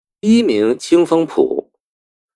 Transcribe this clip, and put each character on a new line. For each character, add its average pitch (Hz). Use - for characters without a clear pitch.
一 226
名 113
清 170
风 165
浦。 65